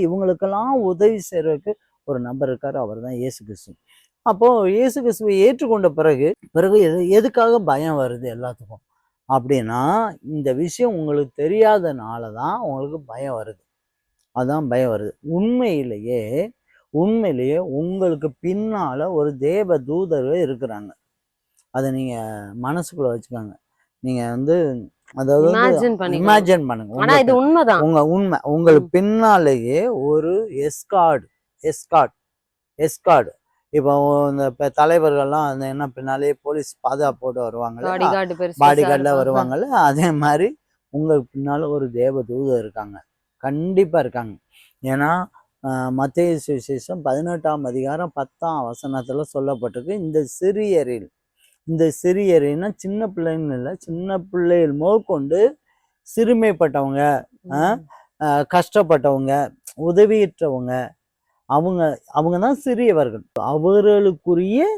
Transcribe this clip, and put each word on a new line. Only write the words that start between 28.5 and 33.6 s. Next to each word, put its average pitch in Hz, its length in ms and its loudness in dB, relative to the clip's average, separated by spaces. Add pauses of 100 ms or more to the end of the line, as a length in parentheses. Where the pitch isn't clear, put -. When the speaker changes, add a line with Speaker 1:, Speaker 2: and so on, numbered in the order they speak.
Speaker 2:
ம். - 20 -16
Speaker 1:
பின்னாலேயே 180 960 2
ஒரு 160 640 0
எஸ்கார்ட், 147 720 0 (380)
எஸ்கார்ட், 156 520 0 (640)
எஸ்கார்ட். 151 540 2 (400)